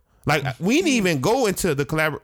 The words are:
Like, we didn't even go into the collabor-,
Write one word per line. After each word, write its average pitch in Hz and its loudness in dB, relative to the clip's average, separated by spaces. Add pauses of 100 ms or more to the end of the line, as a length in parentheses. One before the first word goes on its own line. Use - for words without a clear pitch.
(260)
Like, 147 0 (140)
we 220 2
didn't 359 2
even 185 0
go 226 2
into 180 -2
the 143 -2
collabor-, 156 -2